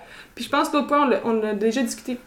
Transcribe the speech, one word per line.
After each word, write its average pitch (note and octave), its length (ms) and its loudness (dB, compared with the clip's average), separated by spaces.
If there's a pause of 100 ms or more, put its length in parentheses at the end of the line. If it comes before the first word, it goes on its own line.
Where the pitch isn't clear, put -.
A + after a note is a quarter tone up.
(340)
Puis A#3+ 120 -10
je - 40 -14
pense D4 200 0
que D4+ 80 0
l'autre C4+ 100 0
point, C#4+ 180 4
on B3+ 40 2
l'a, A3 160 2
on A3+ 180 0
a G#3+ 100 -2
déjà A3 300 0
discuté B3 440 -6